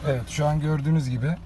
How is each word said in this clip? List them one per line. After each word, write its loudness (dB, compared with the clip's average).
Evet, -2
şu -2
an 2
gördüğünüz 2
gibi -2